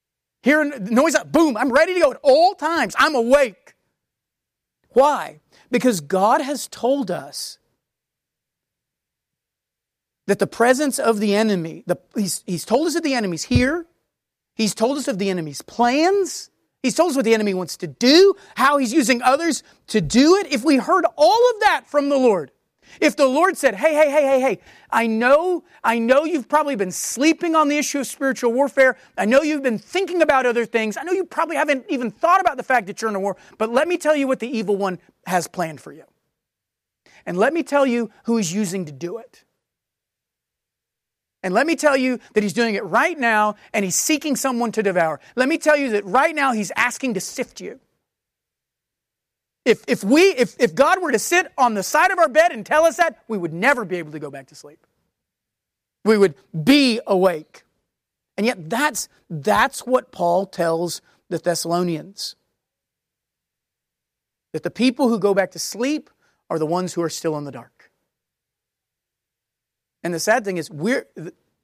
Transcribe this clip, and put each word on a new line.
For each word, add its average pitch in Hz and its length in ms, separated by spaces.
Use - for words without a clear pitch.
Hearing 285 440
noise, 262 300
boom, 285 300
I'm 240 160
ready 330 220
to 359 60
go 285 120
at - 120
all 320 320
times. 302 420
I'm 302 160
awake. 247 600
Why? 240 520
Because 233 320
God 196 400
has 269 260
told 247 440
us - 480
that 196 140
the 196 80
presence 254 500
of 226 220
the 202 160
enemy, 180 500
the, 175 120
he's, 208 320
he's 175 180
told 294 220
us 294 80
that 330 80
the 277 100
enemy's 190 300
here. 269 420
He's 220 180
told 262 240
us 269 100
of 208 120
the 196 100
enemy's 156 320
plans. 311 880
He's 254 140
told 330 160
us 254 40
what 254 100
the 226 100
enemy 208 180
wants 185 240
to 175 100
do, 311 460
how 285 220
he's 247 140
using 247 300
others 285 400
to 214 140
do 269 360
it. 277 140
If 240 120
we 277 140
heard 311 280
all 440 380
of 415 80
that 349 240
from 285 240
the 285 80
Lord, 208 320
if 302 160
the 294 100
Lord 320 320
said, 240 160
"Hey, 294 220
hey, 294 160
hey, 302 100
hey, 269 200
hey, 254 180
I 233 160
know, 285 560
I 233 140
know 254 280
you've 302 220
probably 294 280
been 185 160
sleeping 320 640
on 302 120
the 294 100
issue 285 220
of 240 60
spiritual 254 480
warfare. 262 440
I 202 80
know 262 160
you've 302 220
been 233 160
thinking 349 420
about 269 240
other 240 200
things. 220 300
I 320 60
know 349 120
you 381 100
probably 330 320
haven't 277 340
even 247 220
thought 349 280
about 330 180
the 262 60
fact 240 240
that - 140
you're 226 80
in 208 60
a 196 40
war, 196 160
but 226 140
let 285 160
me 359 100
tell 302 180
you 277 120
what 262 120
the 233 80
evil 220 280
one 185 240
has 175 220
planned 160 340
for 147 100
you. 151 120
And 175 100
let 233 160
me 330 120
tell 277 240
you 233 240
who 233 120
he's 175 160
using 190 320
to 147 60
do 165 260
it. - 260
And 185 100
let 240 140
me 330 100
tell 277 220
you 254 220
that 208 100
he's 190 100
doing 226 220
it 220 80
right 269 340
now, 214 380
and 214 100
he's 185 120
seeking 302 400
someone 240 380
to 208 100
devour. 170 360
Let 254 140
me 330 80
tell 302 200
you 269 140
that 202 140
right 277 300
now 277 160
he's 208 240
asking 233 400
to 180 60
sift - 380
you." 196 200
If, 233 220
if 240 160
we, 285 200
if, 277 360
if 175 160
God 330 260
were 294 120
to 214 60
sit 349 380
on 247 160
the 196 100
side 349 280
of 359 80
our 320 80
bed 311 240
and 233 140
tell 311 180
us 330 140
that, 330 320
we 220 80
would 165 160
never 233 320
be 175 100
able 156 160
to 156 80
go 147 100
back 139 180
to 147 80
sleep. 151 300
We 214 140
would 196 180
be 262 420
awake. 180 560
And 202 100
yet 180 240
that's, 254 380
that's 202 560
what 254 260
Paul 180 360
tells 165 540
the 170 80
Thessalonians. 170 960
That 156 120
the 170 60
people 254 380
who 226 100
go 196 160
back 185 180
to 160 80
sleep 262 500
are 165 100
the 156 60
ones 175 280
who 170 80
are 165 80
still 156 280
in 147 80
the 139 80
dark. - 360
And 175 100
the 160 60
sad 220 240
thing 190 140
is, 156 120
we're, 180 380